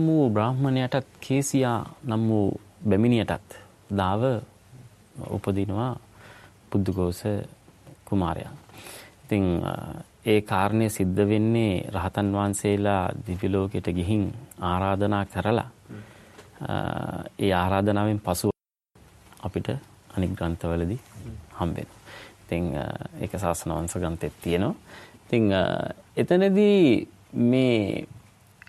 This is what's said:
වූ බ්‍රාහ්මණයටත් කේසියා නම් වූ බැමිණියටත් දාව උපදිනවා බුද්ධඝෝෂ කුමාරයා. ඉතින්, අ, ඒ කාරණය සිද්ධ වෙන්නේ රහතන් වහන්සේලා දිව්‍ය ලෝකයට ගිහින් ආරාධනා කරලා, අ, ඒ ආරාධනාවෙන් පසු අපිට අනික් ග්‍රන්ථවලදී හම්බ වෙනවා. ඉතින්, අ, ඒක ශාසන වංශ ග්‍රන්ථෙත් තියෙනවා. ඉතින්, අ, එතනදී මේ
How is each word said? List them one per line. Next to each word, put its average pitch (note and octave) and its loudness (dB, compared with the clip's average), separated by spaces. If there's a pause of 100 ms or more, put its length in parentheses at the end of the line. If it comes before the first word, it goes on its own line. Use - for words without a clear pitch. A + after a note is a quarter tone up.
වූ D#3 4
බ්‍රාහ්මණයටත් B2+ 0 (120)
කේසියා C3 0 (240)
නම් A2+ 0
වූ G#2+ 2 (360)
බැමිණියටත් G#2+ 2 (380)
දාව G2 0 (1080)
උපදිනවා G2+ -2 (760)
බුද්ධඝෝෂ F#2 -2 (760)
කුමාරයා. F2 -2 (680)
ඉතින්, G2+ 0 (180)
අ, F2+ -4 (480)
ඒ G#2+ 4
කාරණය G#2 2
සිද්ධ G2 0
වෙන්නේ A2 2
රහතන් F#2+ -2
වහන්සේලා G2+ 0 (180)
දිව්‍ය F2+ -4
ලෝකයට G2 0
ගිහින් F2+ 0 (340)
ආරාධනා G2 0
කරලා, G2+ -2 (880)
අ, - -6 (600)
ඒ G2 0
ආරාධනාවෙන් G2+ 2
පසු G#2 -2 (920)
අපිට F#2 -6 (400)
අනික් F#2 -2
ග්‍රන්ථවලදී E2+ -2 (520)
හම්බ - -4
වෙනවා. - -12 (400)
ඉතින්, F2 -4 (120)
අ, C#2+ -4 (340)
ඒක - -6
ශාසන F2 -2
වංශ E2 -4
ග්‍රන්ථෙත් E2 -4
තියෙනවා. F#2 0 (440)
ඉතින්, A#2 0
අ, F#2+ 4 (520)
එතනදී F#3+ 4 (240)
මේ A#2+ 2 (640)